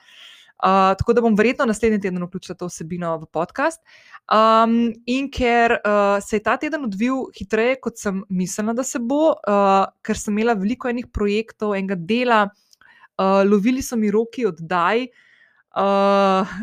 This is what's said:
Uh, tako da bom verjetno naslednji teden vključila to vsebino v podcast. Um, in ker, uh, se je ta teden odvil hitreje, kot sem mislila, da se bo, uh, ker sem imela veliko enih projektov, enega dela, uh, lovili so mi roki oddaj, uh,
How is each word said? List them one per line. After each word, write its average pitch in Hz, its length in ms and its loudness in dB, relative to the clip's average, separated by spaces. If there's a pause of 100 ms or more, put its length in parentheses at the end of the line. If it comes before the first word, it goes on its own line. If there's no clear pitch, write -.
(640)
Uh, 190 360 4
tako - 160 0
da 233 80 4
bom 226 160 2
verjetno 240 280 2
naslednji 220 340 0
teden 180 220 -4
vključila 180 360 -10
to 180 120 -8
vsebino 170 480 -8
v 156 160 -14
podcast. 269 460 -4 (500)
Um, 226 600 4 (140)
in 262 240 -2
ker, 233 440 2
uh, 202 480 0
se - 160 -4
je 202 40 -4
ta 220 140 0
teden 294 300 -6
odvil 240 380 -2 (100)
hitreje, 233 480 -2
kot - 160 -8
sem 190 220 -4 (100)
mislila, 190 440 -4
da 254 120 -4
se - 120 -6
bo, 285 360 2
uh, 196 520 2 (200)
ker 214 120 -4
sem 208 160 -6
imela 226 200 0
veliko 226 360 -4
enih 240 200 -6
projektov, 208 640 -4
enega 196 240 -4
dela, 226 480 0
uh, - 1000 -2
lovili 214 360 2
so 247 160 -6
mi 214 120 0
roki 226 360 -2
oddaj, 180 640 -2 (720)
uh, 196 840 2